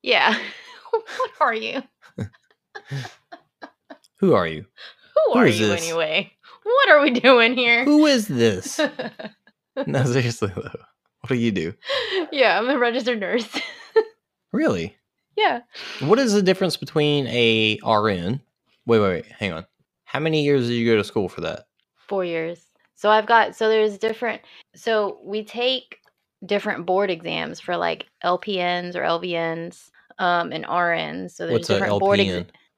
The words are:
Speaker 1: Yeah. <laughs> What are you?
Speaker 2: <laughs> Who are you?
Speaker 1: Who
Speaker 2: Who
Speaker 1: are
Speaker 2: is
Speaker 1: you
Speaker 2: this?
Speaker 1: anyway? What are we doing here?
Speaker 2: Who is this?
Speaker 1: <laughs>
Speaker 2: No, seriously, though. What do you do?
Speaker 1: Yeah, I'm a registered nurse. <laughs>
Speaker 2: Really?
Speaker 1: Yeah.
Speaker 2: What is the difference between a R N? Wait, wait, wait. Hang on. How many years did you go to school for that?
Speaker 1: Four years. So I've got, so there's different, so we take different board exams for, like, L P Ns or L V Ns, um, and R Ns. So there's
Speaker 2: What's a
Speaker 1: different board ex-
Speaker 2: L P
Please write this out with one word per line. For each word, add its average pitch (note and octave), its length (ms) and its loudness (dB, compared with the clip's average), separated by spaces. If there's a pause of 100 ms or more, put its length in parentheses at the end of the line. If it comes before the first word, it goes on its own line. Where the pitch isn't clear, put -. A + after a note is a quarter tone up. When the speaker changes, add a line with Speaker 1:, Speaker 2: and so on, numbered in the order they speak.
Speaker 1:
Yeah. A#3 400 2
<laughs> - 500 -16
What A4+ 480 -4
are C4+ 140 2
you? A3+ 300 -8 (340)
Speaker 2:
<laughs> G#2+ 100 -8 (1900)
Who F#3 140 4
are F#2 140 2
you? D#2+ 180 -8 (500)
Speaker 1:
Who D5 180 2
Speaker 2:
Who A#3+ 60 4
Speaker 1:
are A#3+ 60 6
Speaker 2:
is A2 140 4
Speaker 1:
you G#2+ 80 2
Speaker 2:
this? - 160 0
Speaker 1:
anyway? E3 500 -4 (300)
What B4 260 2
are D4+ 120 8
we C#4+ 100 2
doing A#3+ 440 4
here? A#3+ 300 0
Speaker 2:
Who D4+ 220 6
is B3 200 2
this? A#2 580 0
Speaker 1:
<laughs> - 40 0 (960)
Speaker 2:
No, C#3 200 0
seriously, A#2+ 500 0
though. - 160 -10 (500)
What - 80 -18
do C3 60 0
you A#2 160 2
do? F2 200 -2 (600)
Speaker 1:
Yeah, A#3 260 2
I'm A3 100 -2
a C4+ 120 0
registered A#3+ 400 -2
nurse. G#3 340 -4
<laughs> - 1000 -6
Speaker 2:
Really? A2+ 440 -2 (400)
Speaker 1:
Yeah. E4 240 0 (400)
Speaker 2:
What E3 180 4
is B3+ 160 2
the G#3 80 4
difference F#3 360 2
between D3 500 0
a A2 560 4
R A2 260 4
N? F#2+ 320 -4 (460)
Wait, A2+ 120 6
wait, G2+ 100 4
wait. F2 180 -4
Hang G2 260 -6
on. E2 120 -10 (400)
How - 140 -6
many D#3 240 0
years C#3 240 2
did A#2+ 60 -2
you A#2 160 0
go A2+ 60 6
to G#2 80 2
school G2 260 -4
for - 120 -12
that? D#2+ 240 -8 (420)
Speaker 1:
Four F#3+ 180 -4
years. E3 340 -6 (360)
So G#3 160 2
I've G#3+ 160 4
got, A3+ 280 2
so A3 140 0
there's G#3+ 300 2
different, A3 420 -4 (320)
so G#3+ 500 -2
we G#3+ 200 -6
take B3 560 -4 (460)
different G3 420 -4
board F#3+ 240 2
exams E3 480 -6
for, F3 180 -6
like, E3+ 300 -4 (160)
L F3+ 160 0
P G3 240 -6
Ns F3 320 -4
or F3 80 -4
L E3 160 0
V F3 180 -6
Ns, E3 540 -8 (260)
um, F3 340 -2
and D#3+ 140 -10
R E3+ 300 -2
Ns. E3 400 -8
So F3 100 -10
there's E3 140 0
Speaker 2:
What's E3+ 100 -12
a G3+ 40 2
Speaker 1:
different F#3+ 260 0
board G3 200 2
ex- G2 120 2
Speaker 2:
L F3+ 120 -6
P - 40 -16 (300)